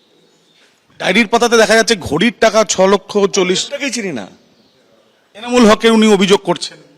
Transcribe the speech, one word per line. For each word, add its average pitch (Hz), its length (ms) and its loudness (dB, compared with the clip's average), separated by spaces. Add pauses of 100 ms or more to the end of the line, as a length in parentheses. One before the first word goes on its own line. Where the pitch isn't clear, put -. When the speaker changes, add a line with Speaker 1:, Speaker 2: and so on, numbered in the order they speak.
(1000)
Speaker 1:
ডায়েরির 185 280 -2
পাতাতে 233 300 0
দেখা 214 180 4
যাচ্ছে 220 220 2
ঘড়ির 170 440 -4
টাকা 220 240 2
ছ - 160 -4
লক্ষ 196 460 0
চল্লিশ। 185 400 -2
Speaker 2:
ওটাকেই 277 240 -8
চিনি 202 220 -8
না। 104 140 -10 (1080)
Speaker 1:
এনামুল 240 320 2
হকের 220 260 2
উনি 220 140 2
অভিযোগ 196 340 2
করছেন। - 380 -8 (200)